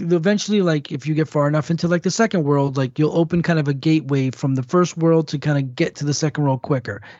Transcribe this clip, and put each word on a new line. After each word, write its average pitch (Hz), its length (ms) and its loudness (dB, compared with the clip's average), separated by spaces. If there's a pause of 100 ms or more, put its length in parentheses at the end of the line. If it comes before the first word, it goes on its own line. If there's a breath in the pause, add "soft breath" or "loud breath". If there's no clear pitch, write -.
the, 170 100 2
eventually, 202 440 0
like, 160 320 0
if 135 140 -8
you 156 80 0
get 151 140 0
far 143 200 0
enough 147 220 0
into, 170 180 0
like, 175 140 0
the 190 80 -2
second 208 340 0
world, 139 320 2
like, 131 220 -2
you'll 151 180 2
open 170 260 2
kind 165 160 0
of 143 100 0
a 143 60 0
gateway 139 560 0
from 135 240 -2
the 131 80 0
first 175 360 0
world 165 300 2
to 151 100 -4
kinda 143 240 0
get 131 340 -4
to - 80 -8
the 147 80 0
second 147 320 -2
world 135 160 0
quicker. 107 400 -4 (200 loud breath)